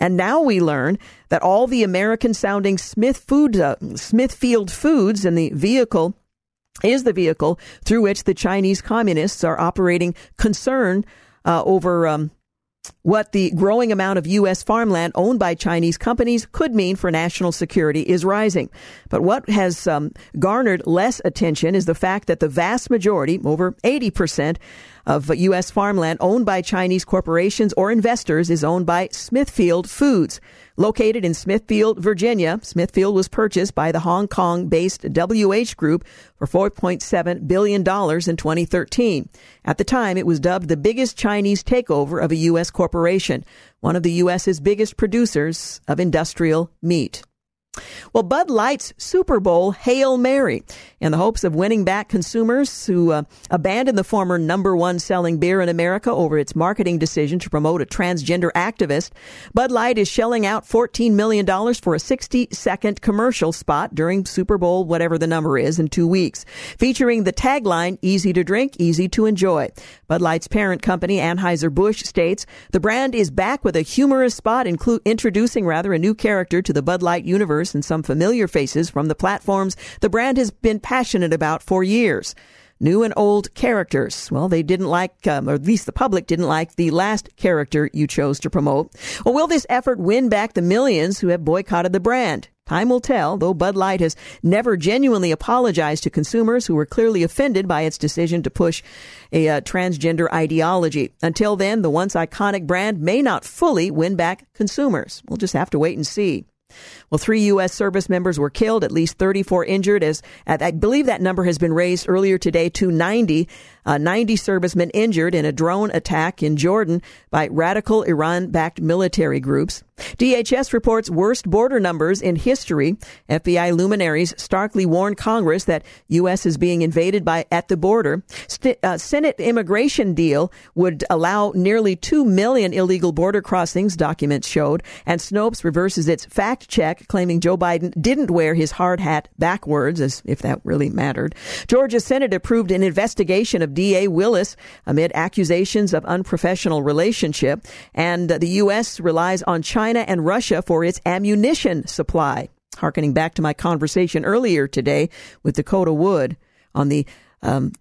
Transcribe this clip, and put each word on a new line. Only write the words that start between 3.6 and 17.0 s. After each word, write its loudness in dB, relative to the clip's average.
Smithfield 0
Foods 0
in 2
the 0
vehicle 0
is 2
the 2
vehicle 0
through 2
which 0
the 2
Chinese 0
communists 0
are 0
operating. 0
Concern, 0
uh, 2
over, 2
um, -2
what 2
the 2
growing 2
amount 0
of -2
U 2
S -2
farmland 0
owned 2
by 0
Chinese 0
companies 0
could -2
mean 0
for -2